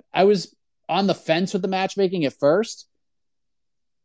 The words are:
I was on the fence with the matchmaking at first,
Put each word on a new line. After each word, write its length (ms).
I 100
was 300
on 180
the 80
fence 380
with 100
the 60
matchmaking 560
at 140
first, 480